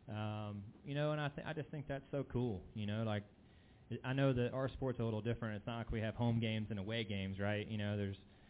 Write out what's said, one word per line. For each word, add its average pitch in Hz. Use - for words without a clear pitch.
Um, 107
you 139
know, 151
and 151
I 143
th-, -
I 156
just 151
think 147
that's 139
so 139
cool. 120
You 107
know, 107
like, 104
I 127
know 135
that 120
our 131
sport's 123
a 117
little 107
different. 113
It's -
not 117
like 117
we 113
have 110
home 117
games 110
and 113
away 110
games, 98
right? 104
You 107
know, 104
there's, 98